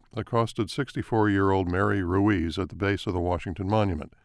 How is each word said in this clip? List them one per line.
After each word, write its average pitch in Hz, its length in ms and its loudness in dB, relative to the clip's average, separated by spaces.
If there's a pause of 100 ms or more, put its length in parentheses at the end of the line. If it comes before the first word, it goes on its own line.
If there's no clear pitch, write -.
(120)
accosted 113 580 -2
sixty-four-year-old 98 1000 0
Mary 101 320 2
Ruiz 90 560 2
at 92 120 -4
the - 40 -12
base 98 320 -2
of 104 60 -2
the 90 80 -2
Washington 90 480 -4
Monument. 98 440 0 (120)